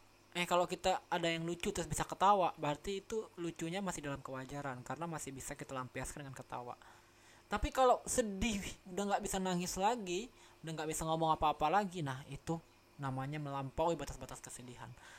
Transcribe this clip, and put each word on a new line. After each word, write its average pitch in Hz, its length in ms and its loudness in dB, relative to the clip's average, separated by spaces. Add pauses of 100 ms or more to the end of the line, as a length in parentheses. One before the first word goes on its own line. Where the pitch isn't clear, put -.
(340)
eh, 175 160 0
kalau 175 160 6
kita 185 400 2
ada 170 240 2
yang 165 160 0
lucu 170 240 -2
terus 175 160 -2
bisa 151 160 -2
ketawa, 185 560 6
berarti 160 480 -2
itu 220 320 -4
lucunya 165 400 -4
masih 175 320 -4
dalam 139 80 -4
kewajaran, 135 640 -6
karena 143 240 -6
masih 156 240 -6
bisa 135 240 -8
kita - 160 -10
lampiaskan 131 560 -6
dengan 131 80 -12
ketawa. 123 400 -8 (720)
Tapi 208 240 -2
kalau 254 320 8
sedih, 214 560 0 (300)
udah 196 260 0
nggak - 80 0
bisa 196 160 -2
nangis 180 400 0
lagi, 202 480 0 (400)
udah 160 80 -4
nggak 156 160 -2
bisa 160 160 -2
ngomong 160 320 4
apa-apa 151 320 4
lagi, 185 320 4
nah, 135 240 -4
itu 160 320 -4 (400)
namanya 135 400 -4
melampaui 143 560 0
batas-batas 131 480 -8
kesedihan. 123 480 -12 (280)